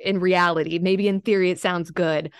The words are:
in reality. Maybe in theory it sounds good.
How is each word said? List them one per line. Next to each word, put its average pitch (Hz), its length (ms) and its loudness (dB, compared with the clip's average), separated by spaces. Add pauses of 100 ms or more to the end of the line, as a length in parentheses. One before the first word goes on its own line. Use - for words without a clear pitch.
in 190 160 -2
reality. 175 640 2
Maybe 190 280 2
in 196 120 0
theory 196 300 2
it 170 100 -4
sounds 175 300 -2
good. 156 500 -2